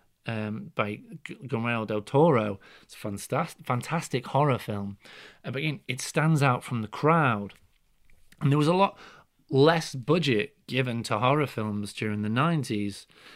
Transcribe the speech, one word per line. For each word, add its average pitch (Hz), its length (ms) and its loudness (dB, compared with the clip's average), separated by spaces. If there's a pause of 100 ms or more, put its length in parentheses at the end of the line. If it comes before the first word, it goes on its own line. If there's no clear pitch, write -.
(260)
um, 107 480 -6
by 107 280 -4 (220)
Gu-, - 240 -14
Guillermo 117 380 -2
del 107 160 -4
Toro. 123 580 4 (220)
It's - 140 -20
a - 20 -20
fantas-, 120 680 -6
fantastic 127 600 -4
horror 139 320 2
film. 101 400 -6 (480)
Uh, 143 60 -6
but 127 60 -6
again, 151 300 -4
it 127 140 -6
stands 156 400 2
out 127 220 2
from 120 180 -4
the 107 60 -6
crowd. 135 640 2 (880)
And 139 100 2
there 147 60 4
was 147 100 4
a 170 60 4
lot 190 240 2 (540)
less 156 420 4
budget 139 600 0 (100)
given 120 380 -2
to 107 160 -2
horror 135 280 2
films 104 460 -6
during 104 300 -4
the 107 60 -2
nineties, 117 760 -2 (300)